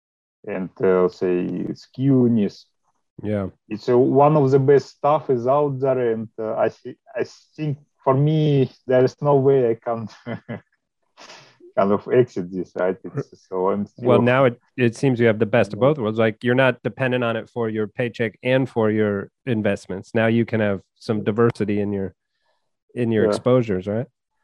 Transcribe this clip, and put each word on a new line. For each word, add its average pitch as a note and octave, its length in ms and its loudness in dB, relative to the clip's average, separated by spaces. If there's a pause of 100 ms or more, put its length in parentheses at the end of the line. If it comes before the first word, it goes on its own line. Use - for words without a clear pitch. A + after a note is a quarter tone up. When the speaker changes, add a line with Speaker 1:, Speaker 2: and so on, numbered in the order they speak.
(460)
Speaker 1:
and, F#2+ 220 -8 (140)
uh, F#2 260 4
say, F2+ 380 -2 (260)
skewness. A#2+ 920 0 (580)
Speaker 2:
Yeah. G2+ 260 -4 (200)
Speaker 1:
It's, G#2 200 -12
uh, B2 100 4
one C#3 380 4
of C3+ 140 2
the C#3 80 4
best C3+ 300 2
stuff C#3+ 420 -2
is A#2+ 160 -2
out C#3+ 340 0
there, B2+ 320 0
and, A2 160 -6 (100)
uh, A2 180 -6
I A2+ 120 0
thi-, - 300 -14 (160)
I A#2+ 100 -4 (320)
think D3+ 220 -6 (240)
for C3+ 120 2
me D3 560 2 (160)
there B2+ 180 4
is - 180 -2
no D3 140 2
way C3 340 4
I A#2 40 0
can A#2 340 -8 (180)
<laughs> A#2 100 -8 (1400)
kind G2 160 2
of G2+ 200 -2
exit G2+ 400 0
this, F2+ 240 -8
right? F#2 280 -2
It's, - 440 -12
so F#2 220 -2
I'm G2+ 160 -4
still B2 200 -8
Speaker 2:
Well, A#2+ 160 4
now B2+ 220 2
it, A#2+ 160 0 (160)
it A#2 180 0
seems C3 240 0
you A#2 80 4
have G#2+ 120 2
the A2 80 0
best A2+ 260 0
of A#2 60 -10
Speaker 1:
Yeah. B2 100 2
Speaker 2:
both D3+ 100 0
worlds. A2 200 -4
Like, A2+ 260 -2
you're B2 100 2
not B2+ 280 2
dependent B2 420 -4
on A2+ 120 -2
it A2 120 -10
for A2+ 220 -6
your G#2+ 160 -4
paycheck A2+ 560 -6
and B2+ 260 0
for A2 220 0
your G#2 400 -2 (160)
investments. G#2 680 -4
Now A2+ 120 2
you A2+ 180 2
can A2 160 -4
have G2+ 220 -2 (120)
some G#2+ 300 -6
diversity G#2+ 560 0
in G2+ 100 -2
your, G2 240 -6 (800)
in A#2+ 160 -2
your G#2+ 140 2
Speaker 1:
Yeah. G#2 60 2
Speaker 2:
exposures, G#2+ 560 0
right? A2 200 -4 (380)